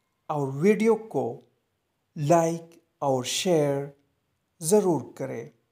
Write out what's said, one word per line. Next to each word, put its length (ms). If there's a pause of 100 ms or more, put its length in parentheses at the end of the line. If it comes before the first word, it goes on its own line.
(300)
और 200
वीडियो 440
को 480 (760)
लाइक 680 (140)
और 220
शेयर 680 (720)
ज़रूर 560
करें। 320 (220)